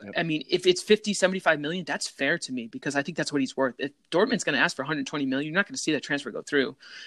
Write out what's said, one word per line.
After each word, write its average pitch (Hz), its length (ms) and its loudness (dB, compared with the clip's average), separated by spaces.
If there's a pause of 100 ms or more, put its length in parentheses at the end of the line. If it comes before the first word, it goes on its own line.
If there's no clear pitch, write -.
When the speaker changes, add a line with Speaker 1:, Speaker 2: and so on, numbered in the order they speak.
Speaker 1:
Yep. 98 120 -10
Speaker 2:
I 170 60 0
mean, 160 260 -2
if 180 200 2
it's 180 140 4
fifty, 214 300 4
seventy-five 185 460 2
million, 160 260 -4
that's 160 220 -4
fair 151 320 -2
to - 140 -10
me 117 160 -6
because 135 260 -6
I 143 80 0
think 170 140 -6
that's 151 160 -2
what 143 80 2
he's 131 160 -2
worth. 135 220 2
If 139 120 -4 (180)
Dortmund's 202 360 2
gonna 147 140 0
ask 160 180 2
for 135 60 -4
a 135 40 -6
hundred 147 220 -2
twenty 147 180 -2
million, 143 260 -2
you're 180 60 0
not 202 80 2
gonna 135 120 -10
see - 120 -2
that 139 140 2
transfer 143 260 -4
go 80 120 -8
through 135 340 0 (300)